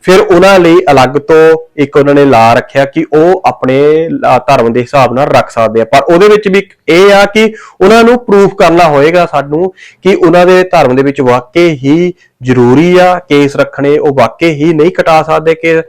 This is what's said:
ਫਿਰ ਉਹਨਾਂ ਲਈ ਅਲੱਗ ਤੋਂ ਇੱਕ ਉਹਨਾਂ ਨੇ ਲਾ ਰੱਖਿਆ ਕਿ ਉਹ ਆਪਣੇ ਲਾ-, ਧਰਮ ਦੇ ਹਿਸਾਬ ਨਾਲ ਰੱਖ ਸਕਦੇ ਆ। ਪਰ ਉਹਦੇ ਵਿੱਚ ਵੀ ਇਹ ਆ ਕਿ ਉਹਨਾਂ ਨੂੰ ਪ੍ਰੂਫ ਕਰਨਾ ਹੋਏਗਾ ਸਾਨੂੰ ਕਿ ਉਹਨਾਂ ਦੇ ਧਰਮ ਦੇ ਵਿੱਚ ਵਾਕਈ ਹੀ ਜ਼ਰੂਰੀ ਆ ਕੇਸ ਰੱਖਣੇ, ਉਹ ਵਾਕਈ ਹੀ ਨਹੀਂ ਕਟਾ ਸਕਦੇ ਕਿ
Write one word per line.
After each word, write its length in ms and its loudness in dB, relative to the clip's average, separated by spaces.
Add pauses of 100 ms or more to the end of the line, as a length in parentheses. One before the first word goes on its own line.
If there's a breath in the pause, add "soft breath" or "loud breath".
ਫਿਰ 180 0
ਉਹਨਾਂ 380 2
ਲਈ 180 2 (140)
ਅਲੱਗ 180 2
ਤੋਂ 680 0
ਇੱਕ 200 -4
ਉਹਨਾਂ 180 0
ਨੇ 100 2
ਲਾ 300 2
ਰੱਖਿਆ 300 -2
ਕਿ 280 -6
ਉਹ 320 0
ਆਪਣੇ 640 -2
ਲਾ-, 300 -2
ਧਰਮ 340 -2
ਦੇ 80 -2
ਹਿਸਾਬ 340 -2
ਨਾਲ 120 -2
ਰੱਖ 240 -2
ਸਕਦੇ 300 -2
ਆ। 40 -2
ਪਰ 180 -2
ਉਹਦੇ 260 2
ਵਿੱਚ 200 2
ਵੀ 200 -2 (200)
ਇਹ 240 2
ਆ 120 2
ਕਿ 300 -2 (260 loud breath)
ਉਹਨਾਂ 240 2
ਨੂੰ 200 0
ਪ੍ਰੂਫ 300 0
ਕਰਨਾ 300 2
ਹੋਏਗਾ 420 0
ਸਾਨੂੰ 460 -4 (300 loud breath)
ਕਿ 120 0
ਉਹਨਾਂ 320 2
ਦੇ 160 2
ਧਰਮ 340 0
ਦੇ 60 0
ਵਿੱਚ 180 -4
ਵਾਕਈ 480 0
ਹੀ 440 -2 (300 soft breath)
ਜ਼ਰੂਰੀ 560 2
ਆ 200 2
ਕੇਸ 380 -2
ਰੱਖਣੇ, 420 -2
ਉਹ 160 -2
ਵਾਕਈ 360 -2
ਹੀ 240 -2
ਨਹੀਂ 160 0
ਕਟਾ 320 -2
ਸਕਦੇ 320 -2
ਕਿ 340 -2